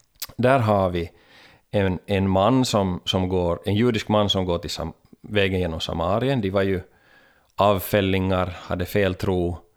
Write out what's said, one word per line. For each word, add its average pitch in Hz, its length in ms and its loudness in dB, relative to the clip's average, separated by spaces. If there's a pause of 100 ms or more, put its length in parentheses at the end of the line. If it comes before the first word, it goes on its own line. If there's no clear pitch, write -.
(360)
Där 127 240 2
har 104 300 2
vi 87 220 -4 (600)
en, 95 340 0
en 98 240 0
man 110 360 4
som, 95 400 0
som 92 240 0
går, 87 360 0
en 98 100 0
judisk 110 320 0
man 104 220 2
som 95 160 0
går 87 120 -2
till 76 120 -8
Sam-, 82 240 -8 (280)
vägen 98 380 0
genom 82 200 -4
Samarien. 110 640 -2
De 98 80 -2
var 98 120 0
ju 95 200 0 (720)
avfällingar, 95 1040 0
hade 90 240 -6
fel 95 300 0
tro, 90 420 -2 (200)